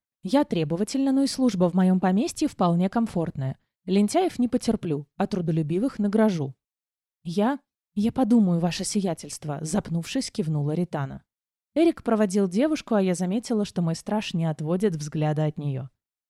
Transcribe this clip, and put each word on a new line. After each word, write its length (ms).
Я 200
требовательна, 680
но 100
и 60
служба 420
в 40
моём 260
поместье 480
вполне 400
комфортная. 680
Лентяев 540
не 80
потерплю, 580
а 120
трудолюбивых 720
награжу". 540
"Я... 380
я 160
подумаю, 480
ваше 240
сиятельство", 800
запнувшись, 720
кивнула 400
Ритана. 500
Эрик 260
проводил 460
девушку, 480
а 60
я 120
заметила, 500
что 180
мой 120
страж 400
не 120
отводит 500
взгляда 480
от 140
неё. 320